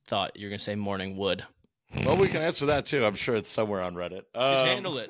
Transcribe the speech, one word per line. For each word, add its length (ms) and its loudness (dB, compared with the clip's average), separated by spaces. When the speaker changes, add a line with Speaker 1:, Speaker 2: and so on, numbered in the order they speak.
Speaker 1:
thought 280 0
you 100 -10
were 40 -8
gonna 100 -6
say 160 -4
morning 400 -4
wood. 300 0
Speaker 2:
Well, 120 4
we 100 6
can 140 0
answer 240 0
that 200 2
too. 200 2
I'm 100 2
sure 220 -2
it's 100 -4
somewhere 340 0
on 140 -4
Reddit. 280 -6
Speaker 1:
Just 260 4
Speaker 2:
Um, 60 4
Speaker 1:
handle 300 0
it. 120 -6